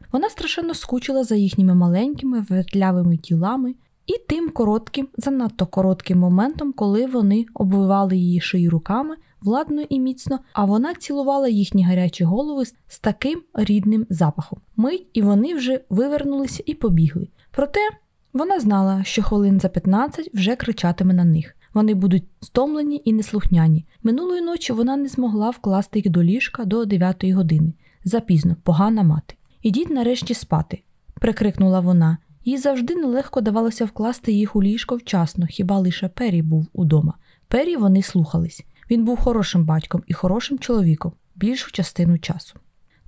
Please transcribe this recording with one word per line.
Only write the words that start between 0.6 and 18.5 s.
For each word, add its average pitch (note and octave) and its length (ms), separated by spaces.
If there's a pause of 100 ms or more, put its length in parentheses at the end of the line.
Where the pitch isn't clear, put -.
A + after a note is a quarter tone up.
скучила C4 500
за A3 100
їхніми F#3+ 400
маленькими A3 760
вертлявими F#3 680
тілами A3 580 (320)
і - 60 (160)
тим D#4+ 220
коротким, A3+ 680
занадто A#3 500
коротким F#3+ 520
моментом, A#3+ 540
коли G#3+ 340
вони A3+ 480
обвивали G3 640
її F3 240
шию F3 300
руками, A#3 460 (260)
владно D4 460
і C4+ 120
міцно, C4 380 (140)
а G3+ 120
вона A3+ 300
цілувала C#4 540
їхні G3+ 360
гарячі F3+ 400
голови G#3+ 400
з, A#3 100 (140)
з - 100
таким C#4 440 (120)
рідним G#3 560
запахом. D#3+ 500 (160)
Мить, D#4 360
і A3 100
вони G#3 320
вже C4 260 (100)
вивернулися C#4 760
і D4+ 80
побігли. E3 540 (220)
Проте C#4+ 300 (520)
вона E4+ 280